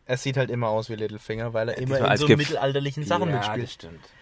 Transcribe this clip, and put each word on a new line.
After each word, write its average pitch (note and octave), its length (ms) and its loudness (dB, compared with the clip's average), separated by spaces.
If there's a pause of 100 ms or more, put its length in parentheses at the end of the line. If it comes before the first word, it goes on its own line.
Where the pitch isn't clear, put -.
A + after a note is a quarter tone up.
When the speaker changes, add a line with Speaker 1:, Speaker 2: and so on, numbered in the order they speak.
Speaker 1:
er B2+ 100 0
sieht C3 200 -4
halt B2+ 140 0
immer A#2+ 180 0
aus A2 220 0
wie A2 60 -4
Littlefinger, A2 580 -6
weil A2+ 160 0
er - 60 -4
Speaker 2:
Ja, B2 60 -4
Speaker 1:
immer C3+ 140 0
Speaker 2:
diesmal B2+ 100 2
Speaker 1:
in F#2+ 60 4
Speaker 2:
als G#2 80 2
Speaker 1:
so D3 60 4
Speaker 2:
Gef- D3 100 10
Speaker 1:
mittelalterlichen C#3+ 680 0
Sachen F3 260 0
Speaker 2:
Ja, C#3 60 0
Speaker 1:
mitspielt. G#2+ 280 -2
Speaker 2:
das A#2 80 -12
stimmt. E2 280 -16 (220)